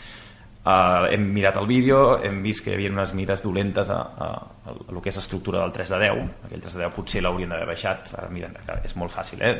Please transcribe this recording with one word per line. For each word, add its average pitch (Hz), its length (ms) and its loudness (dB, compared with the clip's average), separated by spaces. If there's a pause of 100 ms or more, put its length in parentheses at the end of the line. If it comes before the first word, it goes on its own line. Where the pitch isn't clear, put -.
(600)
Eh, 90 540 6
hem 101 180 2
mirat 98 240 4
el 98 120 0
vídeo, 127 560 6
hem 98 200 -2
vist 104 200 -2
que 104 60 -4
hi 95 60 0
havia 98 160 0
unes 98 240 -2
mides 95 260 -2
dolentes 98 480 0
a, 95 100 0
a, - 280 -6 (400)
a - 80 -10 (160)
lo 90 80 -8
que 95 80 -4
és 95 80 -4
l'estructura 92 460 -4
del 90 100 -2
tres 92 200 -6
de 92 80 2
deu, 104 200 4 (240)
aquell - 160 -12
tres 85 160 -12
de 90 80 -4
deu 85 120 -2
potser 98 280 -2
l'haurien 90 280 -2
d'haver 82 200 -4
baixat, 95 480 -4
ara 90 120 -8
mira, 87 200 -10 (320)
és - 120 -6
molt 87 160 -4
fàcil, - 320 -8
eh, 120 160 4